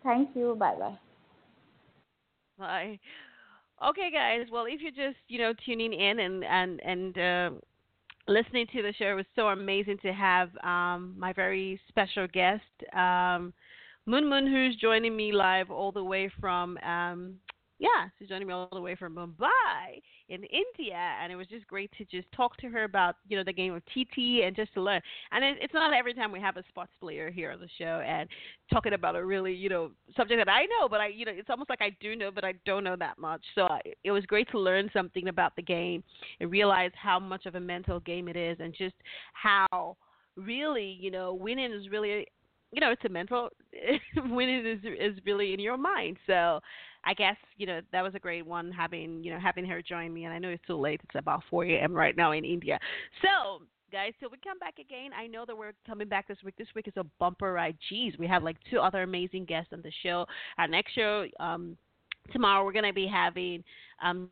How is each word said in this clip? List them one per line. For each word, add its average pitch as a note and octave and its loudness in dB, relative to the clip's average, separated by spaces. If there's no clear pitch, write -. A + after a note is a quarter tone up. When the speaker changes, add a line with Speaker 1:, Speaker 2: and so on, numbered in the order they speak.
Speaker 1:
Thank C4 4
you. A#3+ 2
Bye-bye. D#3 0
Speaker 2:
Bye. F#3+ -4
Okay, F4 2
guys. A#3+ 2
Well, A#3 -2
if C#4 -6
you're D#4 -8
just, C4+ -4
you A#3+ -6
know, A3+ 2
tuning A3+ -2
in G3+ 2
and, F#3 -2
and, F#3 2
and, F3+ -4
uh, F3+ 2
listening A3+ 4
to B3+ -2
the G#3 -2
show, G#3+ -2
it G3+ 2
was F#3+ -2
so A3 4
amazing G3 0
to F#3+ -2
have, F#3 4
um, F3+ 0
my F#3 -4
very F#3+ 0
special G3 0
guest, F#3 4
um, F3+ 2
Moon C#4 6
Moon, C#4 4
who's C4 6
joining A3+ 4
me G#3+ 0
live F#3+ 4
all G3 -2
the G3 -4
way F#3+ 0
from, F3+ -2
um, F3 -4
yeah, F#4 4
she's G3+ -16
joining F#3+ -6
me F3+ -6
all F3+ -4
the F#3 -8
way F3+ -6
from E3+ -10
Mumbai F3+ 2
in F#3 -10
India, D#4 -4
and E3+ -6
it F3+ -10
was F#3 -10
just G#3+ -16
great G3 -8
to G#3 -12
just F3+ -8
talk A#3+ 0
to B3+ -10
her A3+ -2
about, F#3 2
you G#3 -4
know, F#3+ 0
the F#3 -4
game F#3 -2
of E3+ -8
T B3+ 0
T A#3+ 4
and F#3+ 0
just G#3+ -4
to G3 0
learn. F#3 2
And B3 4
it, C#4 2
it's - -6
not D#4 4
every B3 2
time A#3 -2
we F#3 -8
have F#3+ -2
a F3+ -10
sports - -12
player D#3 -6
here E3+ -6
on C#3 -12
the F3 -16
show E3 -2
and D#3 -2
talking G#3 4
about E3+ 0
a F3 -2
really, F#3+ 0
you F#3 -4
know, E3+ 0
subject A#3 4
that G3+ 4
I B3+ 6
know, G#4+ 4
but G#3 2
I, G#3 2
you G#3+ -8
know, G#3+ -4
it's G3 -10
almost C4 -4
like B3 -2
I G3+ 2
do G#3+ -6
know, G3+ -4
but G3 -4
I F#3 -2
don't G3+ 0
know F3+ -2
that F3 -4
much. D#3+ -6
So G3 6
I, D#3+ 2
it G3 0
was G3+ 2
great G#3 2
to B3 0
learn F#3+ 4
something F#3 -2
about F3+ 2
the F3+ -6
game F3 -2
and F3 -4
realize F#3+ 6
how F#3+ 2
much F#3+ -8
of F3+ -8
a F#3 -6
mental F3+ -4
game F3 -6
it E3+ -6
is, E3+ -2
and E3 -8
just F#3 -6
how F#3 4
really, A3 -2
you F#3+ -6
know, F#3 -4
winning A#3 -4
is G3+ -10
really, G#3 -2
you A#3+ -6
know, C#4+ 4
it's B3+ -2
a A3+ -2
mental, G3+ -4
<laughs> C4 0
winning B3 2
is, A3+ -2
is G3+ -2
really G3+ 2
in G3 -2
your A3 -2
mind. C4 -2
So E3+ 4
I F#3 4
guess, G3+ 2
you G3 -4
know, F3 -4
that F#3 2
was F#3+ -2
a G3 -10
great E3+ -6
one E3+ -6
having, E3 -6
you E3+ -8
know, E3 -8
having F3+ 0
her F3+ -4
join E3+ -8
me. E3 -8
And E3 -8
I E3+ -8
know F3+ -6
it's E3+ -8
too F3 -4
late. D3+ 0
It's - -14
about D3+ -2
four E3+ 2
A E3 2
M D#3+ 0
right D#3+ 4
now E3+ 6
in D3+ 0
India. D3 -2
So, B3 2
guys, G3+ -4
till B3+ -12
we C4+ -20
come F#4+ -10
back D#4+ -12
again, C4 -16
I A3+ -10
know A3+ -12
that A#3 -12
we're G#3+ -12
coming G#3 -8
back G3+ -2
this G3+ -12
week. G3 -12
This - -12
week A3 -8
is G3 -10
a F#3 -2
bumper F#3 0
ride. E3 0
Jeez, A3 -4
we E3 -2
have, F3+ 4
like, E3 -2
two A#3+ 4
other F#3 4
amazing F#3 -4
guests E3+ -4
on E3+ -14
the D#3 -12
show. F3 0
Our E3 4
next E3+ 0
show, G#3 2
um, E3+ -6
tomorrow, G3 6
we're G3 -2
gonna G#3 2
be F#3+ 0
having, F3+ 0
um, F3+ -2